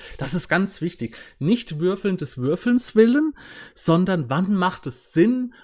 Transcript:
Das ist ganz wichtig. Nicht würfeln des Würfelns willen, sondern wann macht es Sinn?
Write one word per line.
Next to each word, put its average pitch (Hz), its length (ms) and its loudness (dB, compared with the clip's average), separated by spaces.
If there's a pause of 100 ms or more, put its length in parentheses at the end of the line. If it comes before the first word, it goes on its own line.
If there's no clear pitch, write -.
(180)
Das 127 160 -6
ist - 160 -6
ganz 185 320 0
wichtig. 139 340 -8 (220)
Nicht 165 400 -2
würfeln 185 400 -2
des 139 220 -10
Würfelns 180 560 0
willen, 262 400 6 (400)
sondern 170 560 2
wann 185 240 0
macht 180 320 -2
es - 260 -12
Sinn? 247 400 2 (100)